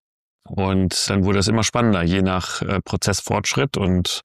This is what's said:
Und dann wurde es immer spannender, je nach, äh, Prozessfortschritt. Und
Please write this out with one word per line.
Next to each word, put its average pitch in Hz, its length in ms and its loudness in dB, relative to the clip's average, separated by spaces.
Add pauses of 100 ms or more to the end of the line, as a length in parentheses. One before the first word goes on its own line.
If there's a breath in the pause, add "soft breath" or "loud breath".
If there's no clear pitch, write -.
(460)
Und 95 640 0
dann 98 160 2
wurde 101 140 2
es 98 100 2
immer 110 140 2
spannender, 110 400 2
je 87 180 2
nach, 92 400 -2
äh, 95 220 -2
Prozessfortschritt. - 960 -2
Und 90 460 0